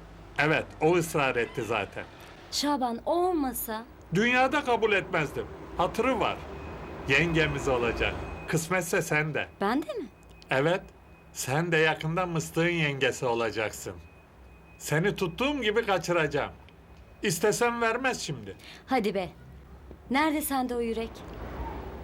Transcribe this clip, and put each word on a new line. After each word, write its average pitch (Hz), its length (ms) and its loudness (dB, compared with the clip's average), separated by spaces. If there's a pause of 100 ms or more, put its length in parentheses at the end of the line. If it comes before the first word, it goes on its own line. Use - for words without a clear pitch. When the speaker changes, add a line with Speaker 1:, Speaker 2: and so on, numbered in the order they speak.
(400)
Speaker 1:
Evet, 143 260 4 (160)
o 160 140 6
ısrar 156 400 2
etti 117 280 -2
zaten. 104 420 -2 (460)
Speaker 2:
Şaban, 254 540 0
o 349 240 2
olmasa? 254 560 -2 (280)
Speaker 1:
Dünyada 254 500 4
kabul 226 280 4
etmezdim. 160 540 0 (320)
Hatırı 226 420 2
var. 110 180 0 (720)
Yengemiz 151 580 2
olacak. 117 480 2 (320)
Kısmetse 175 540 0
sen 156 320 0
de. 107 140 -2 (140)
Speaker 2:
Ben 226 200 2
de 622 120 -8
mi? 403 120 -6 (440)
Speaker 1:
Evet. 156 320 2 (520)
Sen 160 380 0
de 160 60 4
yakında 160 480 2
Mıstık'ın 165 440 0
yengesi 143 560 0
olacaksın. 110 680 -2 (840)
Seni 170 380 0
tuttuğum 254 460 -2
gibi 214 240 2
kaçıracağım. 165 640 0 (720)
İstesem 220 580 2
vermez 233 400 0
şimdi. 107 340 -8 (320)
Speaker 2:
Hadi 214 260 2
be. 180 160 -2 (840)
Nerede 302 300 2
sende 262 340 -2
o 240 60 -2
yürek? 226 280 -4 (960)